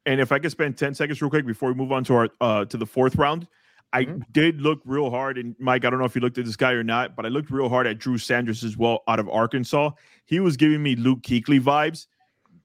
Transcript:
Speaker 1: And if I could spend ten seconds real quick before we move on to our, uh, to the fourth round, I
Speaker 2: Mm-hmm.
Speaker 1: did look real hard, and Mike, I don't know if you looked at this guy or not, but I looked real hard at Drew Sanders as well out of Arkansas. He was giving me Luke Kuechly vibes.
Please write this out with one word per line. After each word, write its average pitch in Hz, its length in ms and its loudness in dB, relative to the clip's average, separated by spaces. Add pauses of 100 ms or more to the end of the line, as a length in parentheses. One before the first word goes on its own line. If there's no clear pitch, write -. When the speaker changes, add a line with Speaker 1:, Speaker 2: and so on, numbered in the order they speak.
Speaker 1:
And 135 160 2
if 127 100 0
I 139 60 4
could 151 140 -2
spend 147 260 -4
ten 143 160 -2
seconds 147 280 -4
real 143 100 -2
quick 147 160 0
before 123 220 -2
we 127 60 -2
move 131 160 -4
on 131 120 0
to 127 100 2
our, 113 160 4 (120)
uh, 107 240 2
to 120 120 -8
the 107 80 -4
fourth 127 300 0
round, 156 320 0 (440)
I 127 140 0
Speaker 2:
Mm-hmm. 156 140 -8 (120)
Speaker 1:
did 156 300 2
look 151 240 0
real 135 240 -2
hard, 131 300 -4
and 120 200 -10
Mike, 127 260 2
I 127 40 2
don't 127 100 0
know 131 60 2
if 120 100 -4
you 123 60 0
looked 123 160 0
at 123 80 -4
this 113 100 -6
guy 127 180 2
or 117 100 -2
not, 113 320 -2
but 110 100 -6
I 113 40 -4
looked 147 200 -4
real 135 200 -2
hard 127 180 2
at 110 100 -2
Drew 123 220 -4
Sanders 117 440 -2
as 110 140 -6
well 117 300 2
out 113 120 2
of 104 100 -4
Arkansas. 127 600 0 (340)
He 165 140 0
was 175 180 2
giving 151 260 4
me 139 120 0
Luke 120 280 2
Kuechly 127 360 2
vibes. 151 460 0 (600)